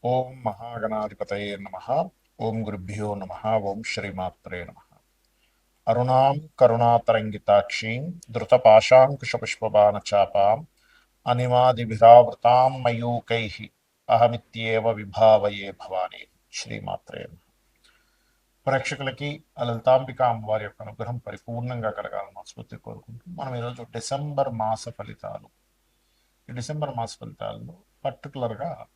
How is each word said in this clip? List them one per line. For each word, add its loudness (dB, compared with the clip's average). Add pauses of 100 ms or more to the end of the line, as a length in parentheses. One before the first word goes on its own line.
ఓం -4
మహాగణాధిపతయే -8
నమః. -6 (300)
ఓం -4
గురుభ్యో -8
నమః. -12
ఓం -2
శ్రీమాత్రే -10
నమః. -20 (920)
అరుణాం 0 (120)
కరుణాతరంగితాక్షీం 2 (100)
ధృతపాశాంకుశపుష్పబాణచాపాం 4 (600)
అనిమాదిభిరావృతాం 6
మయూకైః -4 (420)
అహమిత్యేవ 0
విభావయే 2
భవాని. -10 (260)
శ్రీమాత్రే -12
నమః. -18 (1300)
ప్రేక్షకులకి -6 (140)
ఆ -4
లలితాంబిక 0
అమ్మవారి -2
యొక్క -16
అనుగ్రహం -10
పరిపూర్ణంగా -8
కలగాలని -12
మనస్ఫూర్తిగా -18
కోరుకుంటూ, -18
మనం -12
ఈరోజు -10
డిసెంబర్ -6
మాస -6
ఫలితాలు, -16 (1000)
ఈ -14
డిసెంబర్ -8
మాస -8
ఫలితాల్లో -14 (300)
పర్టికులర్గా -10